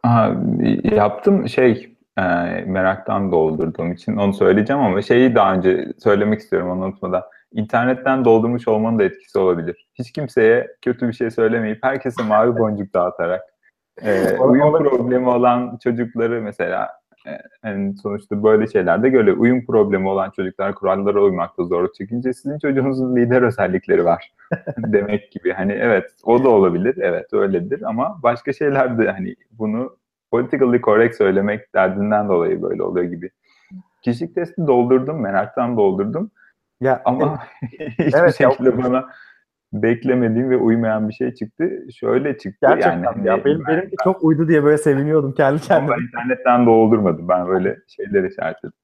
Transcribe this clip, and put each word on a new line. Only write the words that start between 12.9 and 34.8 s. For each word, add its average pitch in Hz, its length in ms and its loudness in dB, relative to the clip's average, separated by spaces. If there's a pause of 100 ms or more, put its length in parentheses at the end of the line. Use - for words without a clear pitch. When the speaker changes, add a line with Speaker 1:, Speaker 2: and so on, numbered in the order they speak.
Speaker 1:
dağıtarak, 90 480 -2 (600)
e, 98 360 0
Speaker 2:
Ol-, 131 120 4
Speaker 1:
uyum 147 180 4
Speaker 2:
olabilir. 151 220 2
Speaker 1:
problemi 127 380 0
olan 123 540 0
çocukları 117 600 -2
mesela, 98 580 -6 (260)
e, - 40 -14 (320)
hani 98 340 -6
sonuçta 104 460 -8
böyle 110 240 4
şeylerde 95 420 0
görülüyor. 110 280 4
Uyum 120 300 2
problemi 98 420 2
olan 95 220 -2
çocuklar 95 440 -6
kurallara 98 480 -2
uymakta 90 420 -2
zorluk 90 300 -2
çekince 120 380 -6
sizin 143 260 -10
çocuğunuzun 131 580 -2
lider 123 260 4
özellikleri 92 640 0
var 85 280 -2 (180)
<laughs> - 280 -8
demek 107 540 -2
gibi. - 200 -4
Hani 95 200 -4
evet, 104 380 0 (140)
o 123 200 2
da 131 40 4
olabilir. 98 520 2
Evet, 87 320 -4
öyledir 101 500 -2
ama 135 400 -6
başka 120 300 -2
şeyler 135 460 -2
de 104 120 2
hani 95 260 -8 (160)
bunu 110 440 -6 (340)
politically 123 500 0
correct 110 360 2
söylemek 101 580 0
derdinden 101 540 0
dolayı 87 340 0
böyle 90 200 -4
oluyor 90 240 -2
gibi. 87 240 -12 (720)
Kişilik 123 320 -6
testi 175 320 -4
doldurdum, 131 540 2